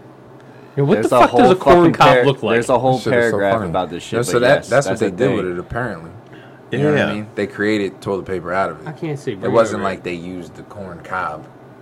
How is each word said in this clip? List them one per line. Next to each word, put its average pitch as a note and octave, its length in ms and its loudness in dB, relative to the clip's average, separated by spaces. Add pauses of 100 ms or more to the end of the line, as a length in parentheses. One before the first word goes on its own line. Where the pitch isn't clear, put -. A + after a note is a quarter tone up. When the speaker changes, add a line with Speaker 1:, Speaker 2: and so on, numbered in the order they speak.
(760)
Speaker 1:
Yeah, C#3 80 0
what D3+ 100 2
Speaker 2:
There's A3 160 0
Speaker 1:
the C3 60 4
Speaker 2:
a B2 60 6
Speaker 1:
fuck - 100 4
does B2 80 4
Speaker 2:
whole - 100 6
Speaker 1:
a F#3 60 4
corn F3 220 4
Speaker 2:
fucking E3+ 160 6
Speaker 1:
cob D#3 200 6
Speaker 2:
par-, B2 100 4
Speaker 1:
look C#3 200 0
like? G#2+ 100 0
Speaker 2:
there's A#2 140 0
a C3 100 4
whole C3 160 2
Speaker 3:
This A2+ 80 -4
shit A2+ 120 -2
is A#2+ 180 4
so G#2 60 -2
Speaker 2:
paragraph G2 200 2
Speaker 3:
funny. F#2+ 120 -4
Speaker 2:
about F2 200 -2
this F2 140 -10
shit, A2+ 140 -4
Speaker 3:
No, A#2+ 40 0
so - 120 -4
Speaker 2:
but A#2+ 60 2
Speaker 3:
that, B2 180 4
Speaker 2:
yes, - 100 -10
Speaker 3:
that's C3 180 2
what F#3 40 -2
Speaker 2:
that's F#2+ 100 -4
Speaker 3:
they G#2+ 80 0
Speaker 2:
a - 20 -4
Speaker 3:
did F2+ 80 -8
Speaker 2:
thing. B2 180 0
Speaker 3:
with F#2 100 -4
it, F2+ 120 -6
apparently. F2+ 520 -8 (600)
You A#2+ 80 -4
know D3 140 2
what C#3+ 80 2
I F#2+ 80 2
Speaker 4:
Yeah. D2 60 -4
Speaker 3:
mean? G#2+ 200 -8
They G#2 140 -2
created G#2 520 -2
toilet G2 260 -4
paper F2 260 -6
out F#2 180 -2
of D#2 120 -12
it. - 60 -18
Speaker 1:
I D#3+ 40 -10
can't D3 260 -8
see B2+ 140 -8
Speaker 3:
It G2 80 -10
Speaker 1:
very G2 120 -2
Speaker 3:
wasn't A2 300 2
Speaker 1:
well. G2 80 -2
Speaker 3:
like F#2 140 -10
they F2+ 100 -6
used F2 400 -12
the - 80 -20
corn F2+ 400 -18
cob. E2 420 -8 (380)